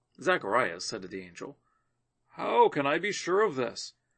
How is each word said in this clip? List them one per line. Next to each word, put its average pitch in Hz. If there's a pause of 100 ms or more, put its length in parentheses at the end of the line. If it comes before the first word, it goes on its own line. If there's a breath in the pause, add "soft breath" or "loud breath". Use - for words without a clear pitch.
(220)
Zacharias 113
said 110
to 95
the 95
angel, 90 (760)
"How 214
can 143
I 151
be 196
sure 185
of 196
this? 120 (240)